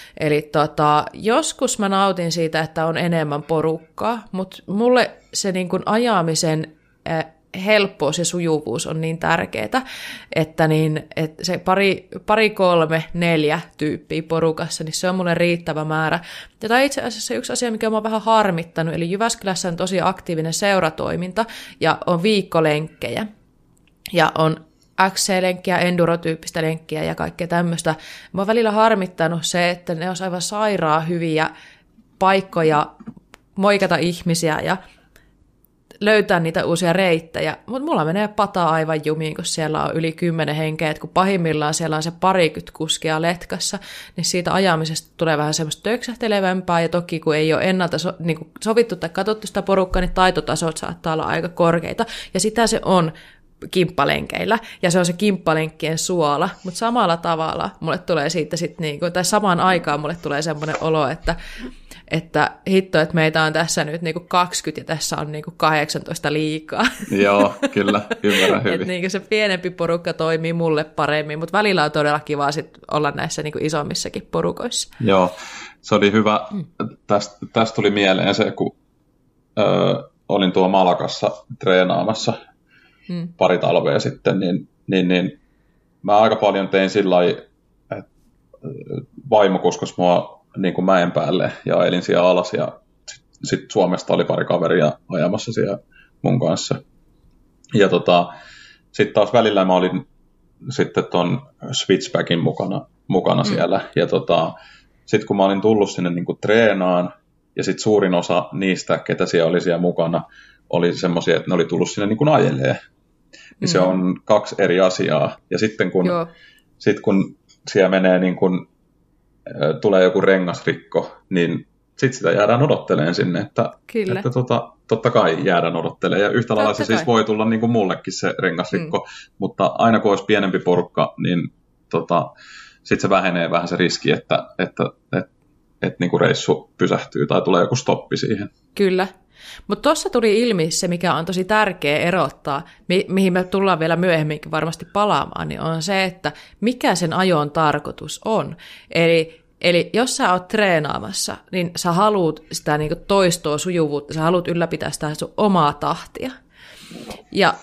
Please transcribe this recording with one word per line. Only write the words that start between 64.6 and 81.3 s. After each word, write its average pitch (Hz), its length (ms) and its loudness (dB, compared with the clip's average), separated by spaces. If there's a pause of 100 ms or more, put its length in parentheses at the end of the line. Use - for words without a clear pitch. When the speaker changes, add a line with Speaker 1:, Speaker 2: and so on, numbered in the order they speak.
Speaker 1:
ja 160 40 -4
tässä 151 220 -6
on 151 140 -6
niinku 151 260 -12
kahdeksantoista 156 760 -2
liikaa. 156 500 -2 (280)
Speaker 2:
Joo, 101 420 4 (180)
kyllä, 104 300 0 (220)
ymmärrän 95 400 2
Speaker 1:
<laughs> - 0 -
Speaker 2:
hyvin. 92 180 0
Speaker 1:
Et 92 60 -6
niinku 180 220 -4
se 190 100 -4
pienempi 196 500 -2
porukka 170 440 -4
toimii 165 400 -2
mulle 160 300 0
paremmin, 151 560 -2
mut 165 140 -8
välillä 196 300 2
on 151 80 0
todella 147 280 0
kiva 147 320 -2
sit 147 180 -6 (220)
olla 151 200 0
näissä 151 320 -6
niinku 151 180 -8
isommissakin - 720 -6
porukoissa. - 580 -4 (100)
Speaker 2:
Joo, 95 360 4 (460)
se - 140 -2
oli 101 160 4
hyvä. 107 400 2
Speaker 1:
Mm. 190 140 -8 (420)
Speaker 2:
Tästä, - 460 -2
tästä 113 220 0
tuli 104 160 4
mieleen 95 440 4
se, 98 160 0
kun, - 240 -4 (840)
ö, 95 500 2 (200)
olin 95 220 2
tuo 92 180 4
Malakassa 92 760 0 (140)